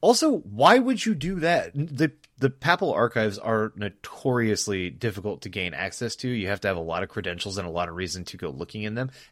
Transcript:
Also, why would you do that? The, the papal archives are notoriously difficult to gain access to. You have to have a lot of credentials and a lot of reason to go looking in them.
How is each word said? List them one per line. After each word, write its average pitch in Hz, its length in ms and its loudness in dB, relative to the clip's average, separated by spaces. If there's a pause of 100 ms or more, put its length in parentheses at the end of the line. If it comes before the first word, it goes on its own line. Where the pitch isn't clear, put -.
Also, 240 360 6
why 131 400 6
would 254 260 0
you 220 100 0
do 165 260 -4
that? 143 340 2
The, 143 360 0 (280)
the 131 100 4
papal 170 460 2
archives 110 440 2
are 110 380 0
notoriously 104 1120 -2
difficult 98 540 -6
to 101 80 -12
gain 90 240 -6
access 98 420 -6
to. 127 140 -6
You 107 180 -2
have 98 140 -2
to 104 60 0
have 92 100 0
a - 20 -4
lot 82 220 -4
of 95 80 -8
credentials 92 480 -6
and 90 100 -6
a - 20 -8
lot 85 200 -4
of 85 60 -12
reason 90 280 -6
to - 140 -14
go 90 100 -6
looking 85 360 -8
in 107 100 -6
them. 131 160 -6 (220)